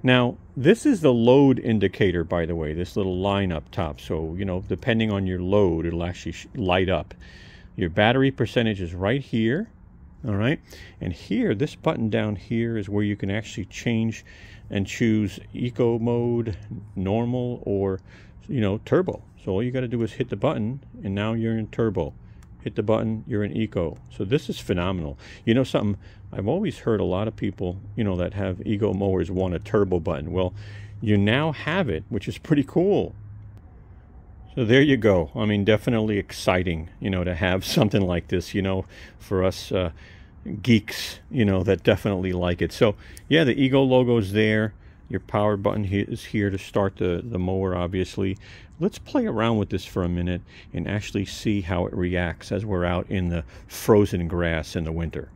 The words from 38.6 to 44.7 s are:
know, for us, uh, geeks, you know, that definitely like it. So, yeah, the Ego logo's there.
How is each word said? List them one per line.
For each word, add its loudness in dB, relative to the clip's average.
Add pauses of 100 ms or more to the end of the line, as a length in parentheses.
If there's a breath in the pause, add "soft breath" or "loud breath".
know, -2 (340 loud breath)
for 0
us, -2
uh, 0 (720 loud breath)
geeks, 2 (100)
you 2
know, 4
that 2
definitely 2
like 0
it. -2
So, 2 (320 loud breath)
yeah, 4
the 2
Ego 4
logo's 4
there. 2 (340 soft breath)